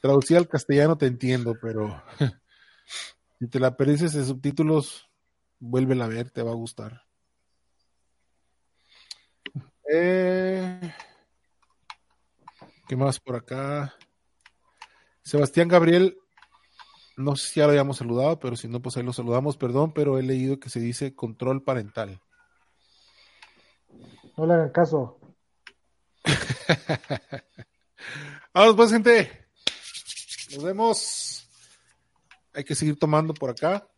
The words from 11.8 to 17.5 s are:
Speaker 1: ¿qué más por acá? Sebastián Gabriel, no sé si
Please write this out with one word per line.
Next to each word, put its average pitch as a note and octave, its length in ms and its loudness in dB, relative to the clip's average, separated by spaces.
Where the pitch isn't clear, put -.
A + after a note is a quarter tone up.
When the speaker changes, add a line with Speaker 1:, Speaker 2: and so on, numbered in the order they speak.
Speaker 1:
¿qué C3+ 80 -4
más C3 240 0
por B2+ 160 -10
acá? C#3 580 -8
Sebastián D3 440 2
Gabriel, F3 500 6
no C#3 180 -2
sé - 140 -8
si - 100 -4